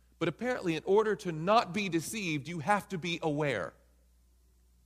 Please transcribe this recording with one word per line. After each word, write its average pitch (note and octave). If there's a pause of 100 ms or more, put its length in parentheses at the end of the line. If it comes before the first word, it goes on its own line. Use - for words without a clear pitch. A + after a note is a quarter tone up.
(180)
but E3+
apparently G3
in D3
order G#3
to F3+
not F3+
be G3+
deceived, E3
you E3+
have F#3+
to F#3+
be E3+
aware. C#3+ (1120)